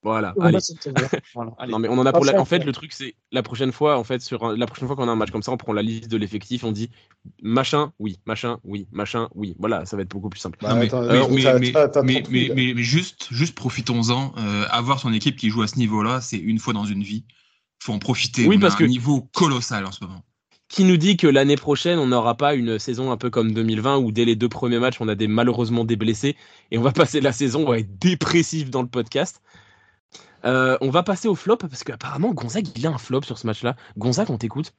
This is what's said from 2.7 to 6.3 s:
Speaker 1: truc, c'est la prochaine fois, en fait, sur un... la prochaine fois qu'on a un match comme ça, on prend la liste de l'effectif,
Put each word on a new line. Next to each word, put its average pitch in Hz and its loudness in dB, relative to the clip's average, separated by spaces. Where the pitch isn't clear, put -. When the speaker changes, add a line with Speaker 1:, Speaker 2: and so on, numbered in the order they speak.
Speaker 1:
truc, 156 -10
c'est 135 -12
la 127 0
prochaine 127 -2
fois, 147 2
en 113 -2
fait, 123 -4
sur 117 -8
un... 117 -2
la 120 -2
prochaine - -8
fois 139 -4
qu'on 127 -2
a - 0
un 113 2
match 107 0
comme 107 -6
ça, - -6
on 127 -2
prend 113 -6
la 104 0
liste 113 -6
de 113 -4
l'effectif, 107 -6